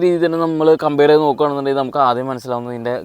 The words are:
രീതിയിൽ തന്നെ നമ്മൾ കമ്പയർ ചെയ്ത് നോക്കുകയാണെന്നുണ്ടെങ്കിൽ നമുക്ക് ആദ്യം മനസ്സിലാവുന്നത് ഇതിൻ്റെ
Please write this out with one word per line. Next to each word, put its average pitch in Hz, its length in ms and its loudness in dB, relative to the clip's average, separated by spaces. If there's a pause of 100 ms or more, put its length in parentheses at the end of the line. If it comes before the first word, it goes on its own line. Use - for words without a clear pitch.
രീതിയിൽ 175 220 2
തന്നെ 165 180 -2
നമ്മൾ 160 240 0 (160)
കമ്പയർ 147 280 2
ചെയ്ത് 151 140 6
നോക്കുകയാണെന്നുണ്ടെങ്കിൽ 139 560 0
നമുക്ക് 131 240 -4
ആദ്യം 127 260 0
മനസ്സിലാവുന്നത് 123 440 -8
ഇതിൻ്റെ 120 180 -6 (120)